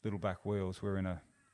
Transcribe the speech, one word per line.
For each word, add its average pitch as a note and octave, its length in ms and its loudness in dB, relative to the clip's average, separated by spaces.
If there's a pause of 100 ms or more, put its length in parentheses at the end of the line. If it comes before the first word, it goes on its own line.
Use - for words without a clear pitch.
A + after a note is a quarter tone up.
Little G#2 160 0
Back F#2+ 260 0
Wheels, G2 360 0
we're G2 160 0
in F#2+ 80 2
a, F2+ 160 -2 (320)